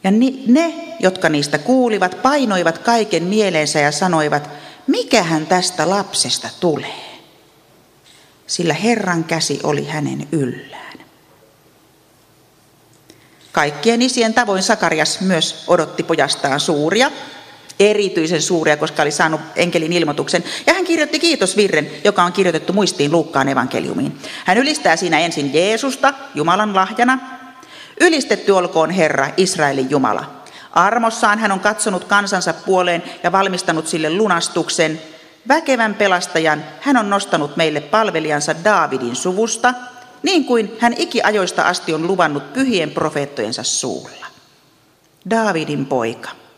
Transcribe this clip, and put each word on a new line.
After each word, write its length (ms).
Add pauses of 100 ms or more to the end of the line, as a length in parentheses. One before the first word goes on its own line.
Ja 60
ni-, 360
ne, 280 (260)
jotka 280
niistä 300
kuulivat, 640
painoivat 560
kaiken 440
mieleensä 580
ja 120
sanoivat, 580 (360)
"Mikähän 600
tästä 440
lapsesta 580 (120)
tulee?" 600 (1300)
Sillä 280
Herran 500
käsi 380
oli 240
hänen 460
yllään. 680 (2500)
Kaikkien 500
isien 320
tavoin 280
Sakarias 580
myös 460
odotti 360
pojastaan 580
suuria, 500 (680)
erityisen 600
suuria, 340
koska 260
oli 80
saanut 300 (160)
enkelin 360
ilmoituksen. 520 (220)
Ja 80
hän 100
kirjoitti 340
kiitosvirren, 720 (140)
joka 200
on 80
kirjoitettu 400
muistiin 400
Luukkaan 360
evankeliumiin. 680 (260)
Hän 140
ylistää 380
siinä 220
ensin 360
Jeesusta 600 (200)
Jumalan 400
lahjana. 440 (840)
"Ylistetty 520
olkoon 380
Herra, 460
Israelin 540
Jumala. 520 (300)
Armossaan 680
hän 140
on 80
katsonut 440
kansansa 480
puoleen 500 (200)
ja 100
valmistanut 560
sille 220
lunastuksen. 920 (460)
Väkevän 460
pelastajan 720 (160)
hän 160
on 140
nostanut 460
meille 240
palvelijansa 760 (100)
Daavidin 520
suvusta, 580 (480)
niin 220
kuin 360
hän 160
ikiajoista 640
asti 320
on 120
luvannut 460
pyhien 380
profeettojensa 720
suulla." 640 (1040)
Daavidin 560
poika. 440 (280)